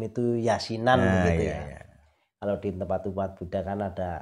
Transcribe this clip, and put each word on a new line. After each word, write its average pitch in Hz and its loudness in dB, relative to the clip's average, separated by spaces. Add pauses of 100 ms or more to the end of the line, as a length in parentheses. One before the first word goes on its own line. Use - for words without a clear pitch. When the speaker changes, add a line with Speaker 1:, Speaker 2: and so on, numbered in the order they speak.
Speaker 1:
itu 120 0
yasinan 113 2
Speaker 2:
Nah, 95 4 (180)
Speaker 1:
begitu 85 4
Speaker 2:
iya, 78 0
Speaker 1:
ya. 76 -6
Speaker 2:
iya. 71 -12 (540)
Speaker 1:
Kalau 101 -2
di 101 -4
tempat 92 -4
umat 98 -4
Buddha 95 -6
kan 98 -4
ada 92 -4 (120)